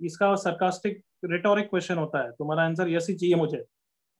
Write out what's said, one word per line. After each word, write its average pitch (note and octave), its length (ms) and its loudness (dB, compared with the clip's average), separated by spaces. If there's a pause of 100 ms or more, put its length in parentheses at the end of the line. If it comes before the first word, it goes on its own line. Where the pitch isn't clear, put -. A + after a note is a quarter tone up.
इसका F#3+ 340 2
sarcastic F#3 720 -2 (200)
rhetoric G3+ 440 2
question F3+ 280 -2
होता D3+ 260 -2
है, A#2+ 80 -6
तुम्हारा D3+ 320 -2
answer E3 260 0
yes E3 200 0
ही F#3 60 0
चाहिए F3 200 2
मुझे, D3+ 300 0 (540)